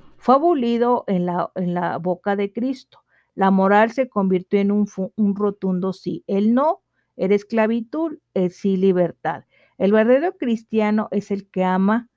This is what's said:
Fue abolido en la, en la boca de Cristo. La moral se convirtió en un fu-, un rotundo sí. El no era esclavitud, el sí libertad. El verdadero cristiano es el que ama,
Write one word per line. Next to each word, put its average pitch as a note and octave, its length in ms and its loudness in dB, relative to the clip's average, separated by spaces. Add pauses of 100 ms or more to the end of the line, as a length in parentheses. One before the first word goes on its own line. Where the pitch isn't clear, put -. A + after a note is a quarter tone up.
(180)
Fue B3 160 4
abolido A#3+ 720 2
en F3+ 200 0
la, F3 280 -4
en F3 200 -4
la E3+ 240 -2
boca F3+ 380 -4
de G3+ 160 -4
Cristo. C4 500 -8 (320)
La F#3+ 160 2
moral G3+ 400 4
se B3+ 180 -2
convirtió F#3+ 520 0
en G3+ 100 0
un G#3 160 0
fu-, F#3+ 300 -8
un G3+ 180 0
rotundo F#3+ 580 -2
sí. - 340 -8
El G#3 280 0
no D4 280 0 (340)
era F#3+ 180 0
esclavitud, A3+ 840 -2 (160)
el F3+ 160 0
sí F#3+ 260 -2
libertad. F3 680 0 (340)
El G3 140 2
verdadero B3+ 440 2
cristiano A3 760 -2
es G3+ 200 -4
el G3 180 -6
que F#3 160 -2
ama, G3 520 0